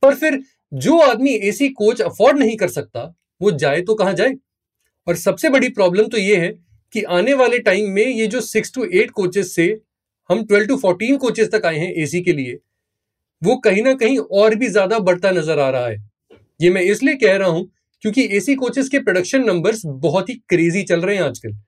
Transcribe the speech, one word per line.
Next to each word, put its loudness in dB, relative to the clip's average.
पर 6
फिर -2
जो 2
आदमी 4
एसी -2
कोच 0
अफोर्ड 2
नहीं 0
कर -2
सकता, -10
वो 2
जाए 0
तो -2
कहाँ 0
जाए? 0
और 0
सबसे -2
बड़ी 2
प्रॉब्लम 2
तो -4
ये 2
है -4
कि -4
आने 0
वाले 2
टाइम 0
में 0
ये -2
जो -4
six -4
to -10
eight 0
कोचेस -4
से 0
हम 0
ट्वेल्व 2
to -4
फ़ोर्टीन 0
कोचेस -2
तक 0
आए 0
हैं -4
एसी -4
के 0
लिए, -6
वो 2
कहीं 2
ना 2
कहीं 0
और 2
भी -2
ज्यादा 0
बढ़ता 0
नजर -2
आ 2
रहा -2
है। -10
ये 4
मैं 0
इसलिए 0
कह 4
रहा 0
हूं -2
क्योंकि 0
एसी 0
कोचेस -4
के 0
प्रोडक्शन 0
नंबर्स 0
बहुत -2
ही -8
क्रेजी 0
चल -2
रहे -2
हैं -2
आजकल। -8